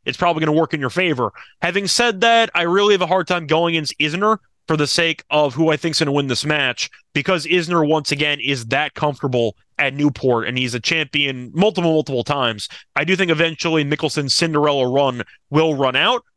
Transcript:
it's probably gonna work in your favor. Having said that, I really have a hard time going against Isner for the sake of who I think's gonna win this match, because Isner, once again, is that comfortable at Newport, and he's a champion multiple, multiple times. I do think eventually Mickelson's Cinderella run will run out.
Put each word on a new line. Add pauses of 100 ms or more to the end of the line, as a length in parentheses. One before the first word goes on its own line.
it's
probably
gonna
work
in
your
favor. (260)
Having
said
that,
I
really
have
a
hard
time
going
against
Isner (300)
for
the
sake
of
who
I
think's
gonna
win
this
match, (240)
because
Isner,
once
again,
is
that
comfortable (220)
at
Newport,
and
he's
a
champion
multiple,
multiple
times. (260)
I
do
think
eventually
Mickelson's
Cinderella
run (280)
will
run
out. (120)